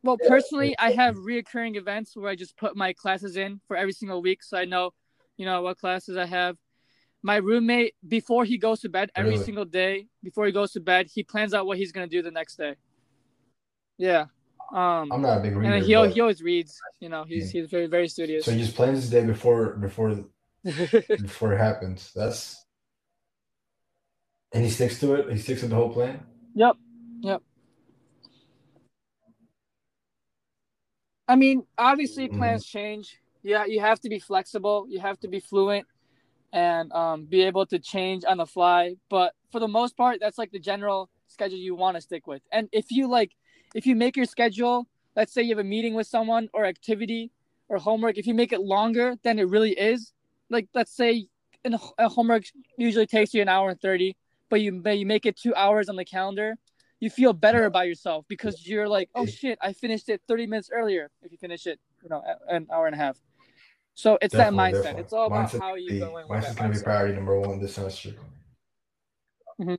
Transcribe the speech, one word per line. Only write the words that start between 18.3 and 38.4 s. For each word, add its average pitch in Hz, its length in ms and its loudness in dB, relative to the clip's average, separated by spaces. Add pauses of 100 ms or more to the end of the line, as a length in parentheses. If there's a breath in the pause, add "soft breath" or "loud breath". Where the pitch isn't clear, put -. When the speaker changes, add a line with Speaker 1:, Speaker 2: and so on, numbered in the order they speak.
Speaker 2:
So 117 60 0
he 113 60 2
just 113 160 -2
plans 131 280 2
his 117 80 -6
day 117 160 4
before, 113 480 2
before, 104 500 -2 (180)
Speaker 1:
<laughs> - 220 -20
Speaker 2:
before 147 880 0
it 101 60 2
happens. 92 560 -2
That's, - 500 -6 (1900)
and 113 100 2
he 107 60 2
sticks 120 300 0
to 139 160 4
it. 135 140 -2
He 107 80 -2
sticks 131 220 -6
to 123 80 -6
the 113 60 -2
whole 113 180 2
plan. 127 320 -4 (300)
Speaker 1:
Yep. 233 220 4 (440)
Yep. 196 220 -4 (3750)
I 247 80 8
mean, 269 280 6 (140)
obviously, 269 500 2
Speaker 2:
Mm-hmm. - 100 -6
Speaker 1:
plans 233 260 0
change. 208 540 -12 (240)
Yeah, 208 220 0
you 214 160 -2
have 214 200 2
to 240 80 -10
be 208 100 -6
flexible. 196 720 -2
You 190 120 -8
have 196 200 -6
to 202 80 -12
be 190 120 -8
fluent 196 460 0 (680)
and, 170 400 0
um, 160 340 -2
be 185 160 4
able 190 240 2
to 180 120 -4
change 185 460 -6
on 185 140 2
the 165 80 -2